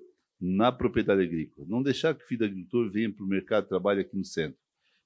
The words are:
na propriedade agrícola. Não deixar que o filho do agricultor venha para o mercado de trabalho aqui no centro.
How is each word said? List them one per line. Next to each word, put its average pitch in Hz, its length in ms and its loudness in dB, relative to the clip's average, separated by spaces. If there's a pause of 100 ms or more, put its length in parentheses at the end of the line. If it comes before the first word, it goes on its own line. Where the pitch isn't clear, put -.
(400)
na 95 320 2
propriedade 107 520 2
agrícola. 80 440 -4
Não 113 140 -2
deixar 143 320 0
que - 100 -10
o - 40 -20
filho 117 140 -4
do 110 40 2
agricultor 101 460 -2
venha 107 200 -2
para 101 140 -10
o - 20 -4
mercado 95 360 0
de - 60 -10
trabalho 98 320 2
aqui 90 140 -6
no 95 80 -2
centro. - 360 -6 (460)